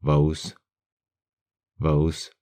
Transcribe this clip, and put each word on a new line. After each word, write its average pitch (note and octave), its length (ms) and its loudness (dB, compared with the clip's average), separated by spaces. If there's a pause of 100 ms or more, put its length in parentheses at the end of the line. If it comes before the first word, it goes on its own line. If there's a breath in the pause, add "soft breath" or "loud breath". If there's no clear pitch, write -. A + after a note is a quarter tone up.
was. D2 540 0 (1200)
Was. D#2 520 0 (100)